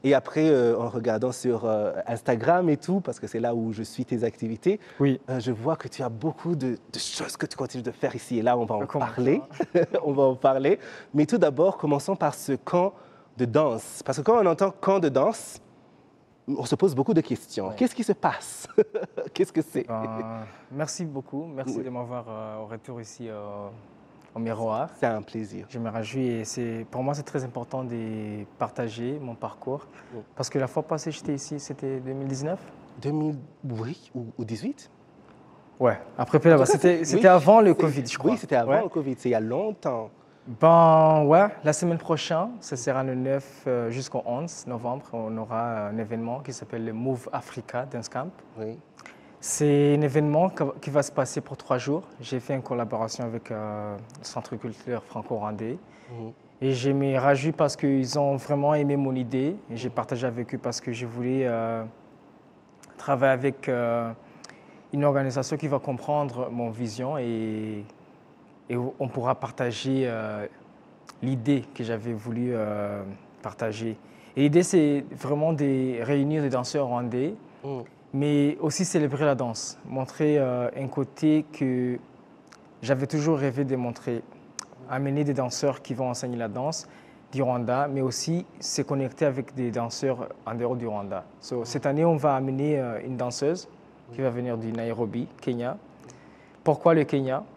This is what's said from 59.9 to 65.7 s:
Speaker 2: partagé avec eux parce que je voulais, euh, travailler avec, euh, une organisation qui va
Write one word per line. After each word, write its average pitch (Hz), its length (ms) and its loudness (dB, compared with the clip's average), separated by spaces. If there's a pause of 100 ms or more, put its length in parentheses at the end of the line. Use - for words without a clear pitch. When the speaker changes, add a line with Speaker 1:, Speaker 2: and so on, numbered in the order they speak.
Speaker 2:
partagé 120 360 -4
avec 120 280 -4
eux 120 40 -6
parce 120 220 -6
que 123 120 -6
je 117 140 -6
voulais, 123 400 -2
euh, 113 380 -2 (1120)
travailler 135 360 2
avec, 135 360 -2
euh, 117 420 0 (800)
une 143 120 0
organisation 135 520 2
qui 151 120 -4
va 135 100 2